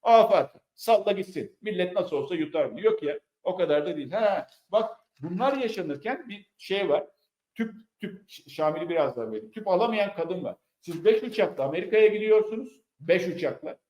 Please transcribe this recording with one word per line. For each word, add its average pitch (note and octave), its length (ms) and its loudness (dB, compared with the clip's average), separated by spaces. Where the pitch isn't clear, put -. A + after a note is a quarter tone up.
Afat, A3 540 6
salla G#3 380 2
gitsin. - 500 -8
Millet F3+ 320 -4
nasıl F3 220 -2
olsa - 180 -4
yutar. D3+ 440 -2
Yok G#3+ 240 0
ya, D3 180 -4
o F3+ 140 -2
kadar D3 300 2
da E3+ 100 -4
değil. C3+ 140 -10
Ha, G3 360 0
bak A3 280 0
bunlar A3 340 -2
yaşanırken A3 720 -6
bir G3+ 180 -16
şey F#3+ 300 -2
var. D3 180 2
Tüp, A3 200 -6
tüp, G#3 280 -12
Ş-, - 220 -20
Şamil'i D#3 380 -2
biraz D3+ 280 0
daha A2 160 -6
verin. G#2+ 180 -10
Tüp G#3+ 180 -8
alamayan G3+ 460 2
kadın E3 300 -4
var. G#2+ 120 -8
Siz E3+ 240 -10
beş A3 180 4
uçakla G#3 420 -2
Amerika'ya F#3 420 2
gidiyorsunuz. G#3+ 760 2
Beş F3+ 280 2
uçakla. D#3 500 -6